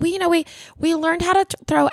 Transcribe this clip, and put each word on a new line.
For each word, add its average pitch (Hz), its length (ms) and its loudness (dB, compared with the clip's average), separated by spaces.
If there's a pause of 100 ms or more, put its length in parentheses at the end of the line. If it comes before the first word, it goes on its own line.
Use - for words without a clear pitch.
we, 330 140 0
you 392 40 -6
know, 359 100 0
we, 330 160 2 (320)
we 320 200 0
learned 330 260 -2
how 349 120 0
to 392 100 4
t-, - 120 -8 (120)
throw 294 240 2